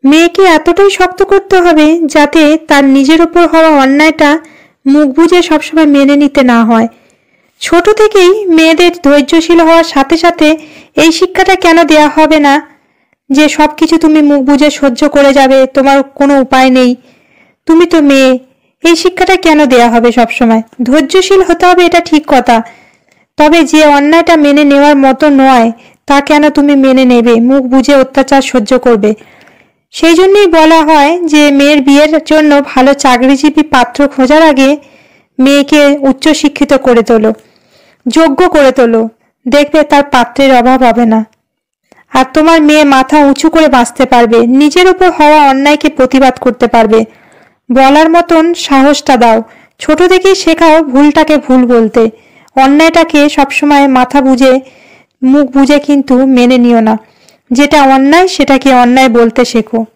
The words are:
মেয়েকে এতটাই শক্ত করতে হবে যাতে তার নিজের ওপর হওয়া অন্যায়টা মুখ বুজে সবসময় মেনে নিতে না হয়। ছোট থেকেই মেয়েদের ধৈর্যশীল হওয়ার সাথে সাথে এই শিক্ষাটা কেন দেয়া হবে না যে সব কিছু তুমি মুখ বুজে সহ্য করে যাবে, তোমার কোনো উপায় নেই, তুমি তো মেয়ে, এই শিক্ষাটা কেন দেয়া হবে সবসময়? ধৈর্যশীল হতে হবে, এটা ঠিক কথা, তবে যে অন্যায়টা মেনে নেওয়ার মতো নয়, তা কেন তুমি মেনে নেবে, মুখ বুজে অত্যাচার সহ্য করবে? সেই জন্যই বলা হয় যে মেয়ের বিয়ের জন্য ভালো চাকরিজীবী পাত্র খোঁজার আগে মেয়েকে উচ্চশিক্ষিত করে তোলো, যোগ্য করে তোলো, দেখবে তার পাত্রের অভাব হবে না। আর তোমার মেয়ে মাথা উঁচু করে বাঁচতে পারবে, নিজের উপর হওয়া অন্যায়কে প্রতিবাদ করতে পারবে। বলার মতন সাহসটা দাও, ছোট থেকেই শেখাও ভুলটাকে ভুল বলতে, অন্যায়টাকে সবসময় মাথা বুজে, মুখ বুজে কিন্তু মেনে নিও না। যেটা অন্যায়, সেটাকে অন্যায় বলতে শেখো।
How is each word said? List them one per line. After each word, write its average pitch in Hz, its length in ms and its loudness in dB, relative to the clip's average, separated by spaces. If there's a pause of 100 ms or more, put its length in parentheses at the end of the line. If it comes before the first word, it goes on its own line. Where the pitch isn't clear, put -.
মেয়েকে 339 380 0
এতটাই 349 480 2
শক্ত 359 320 -4
করতে 381 380 0
হবে 320 440 0
যাতে 302 520 0
তার 285 280 -2
নিজের 277 380 2
ওপর 339 240 0
হওয়া 320 220 2
অন্যায়টা 302 720 0 (480)
মুখ 285 280 2
বুজে 339 280 2
সবসময় 311 440 -2
মেনে 277 300 2
নিতে 285 260 0
না 233 220 0
হয়। 226 240 0 (720)
ছোট 349 300 0
থেকেই 427 560 0
মেয়েদের 320 440 0 (140)
ধৈর্যশীল 320 560 0
হওয়ার 330 240 2
সাথে 285 320 -4
সাথে 330 400 0 (400)
এই 320 160 0
শিক্ষাটা 370 420 -2
কেন 339 300 0
দেয়া 302 240 2
হবে 311 320 0
না 285 220 0 (680)
যে 294 180 0
সব 302 280 -2
কিছু 330 220 0
তুমি 311 240 0
মুখ 285 200 0
বুজে 285 280 0
সহ্য 277 380 -2
করে 277 240 2
যাবে, 269 340 2
তোমার 277 360 0
কোনো 277 380 -2
উপায় 262 300 0
নেই, 247 260 0 (720)
তুমি 330 200 2
তো 339 140 0
মেয়ে, 269 380 0 (440)
এই 330 140 0
শিক্ষাটা 370 400 -2
কেন 311 280 0
দেয়া 240 240 2
হবে 233 240 0
সবসময়? 226 500 -2 (200)
ধৈর্যশীল 370 600 0
হতে 359 240 -2
হবে, 359 200 2
এটা 349 140 0
ঠিক 302 260 -2
কথা, 240 360 0 (760)
তবে 311 280 2
যে 311 220 0
অন্যায়টা 302 500 2
মেনে 294 280 0
নেওয়ার 285 320 2
মতো 269 320 0
নয়, 262 440 2 (340)
তা 285 140 0
কেন 294 300 0
তুমি 285 260 0
মেনে 262 280 2
নেবে, 240 360 2
মুখ 262 240 0
বুজে 262 300 0
অত্যাচার 269 480 0
সহ্য 247 360 -2
করবে? 220 360 -2 (760)
সেই 330 240 -2
জন্যই 381 320 2
বলা 320 360 2
হয় 311 400 0
যে 294 280 0
মেয়ের 285 300 0
বিয়ের 294 440 0
জন্য 302 420 0
ভালো 269 280 0
চাকরিজীবী 277 680 0
পাত্র 277 460 -2
খোঁজার 277 340 0
আগে 277 340 0 (600)
মেয়েকে 285 600 0
উচ্চশিক্ষিত 285 760 -2
করে 254 280 0
তোলো, 220 300 -2 (760)
যোগ্য 320 400 0
করে 285 240 0
তোলো, 226 360 -2 (400)
দেখবে 294 340 0
তার 294 200 0
পাত্রের 269 540 -2
অভাব 254 280 0
হবে 233 220 0
না। 220 200 -2 (840)
আর 262 120 0 (100)
তোমার 320 280 2
মেয়ে 302 220 2
মাথা 277 420 0
উঁচু 277 240 0
করে 320 180 0
বাঁচতে 247 380 -2
পারবে, 233 400 0
নিজের 294 440 0
উপর 370 200 0
হওয়া 302 400 2
অন্যায়কে 294 380 -2
প্রতিবাদ 262 520 0
করতে 240 260 -4
পারবে। 220 380 0 (680)
বলার 277 380 2
মতন 339 440 0
সাহসটা 277 640 -2
দাও, 226 260 0 (360)
ছোট 311 240 -2
থেকেই 370 320 0
শেখাও 330 480 0
ভুলটাকে 294 540 0
ভুল 254 300 0
বলতে, 226 440 0 (460)
অন্যায়টাকে 294 720 0
সবসময় 285 600 -2
মাথা 254 320 -2
বুজে, 262 400 0 (600)
মুখ 262 280 0
বুজে 277 280 0
কিন্তু 277 480 -2
মেনে 247 320 0
নিও 240 220 2
না। 220 180 -2 (540)
যেটা 285 300 0
অন্যায়, 277 460 2
সেটাকে 269 460 -2
অন্যায় 247 340 2
বলতে 233 360 0
শেখো। 226 400 -6 (120)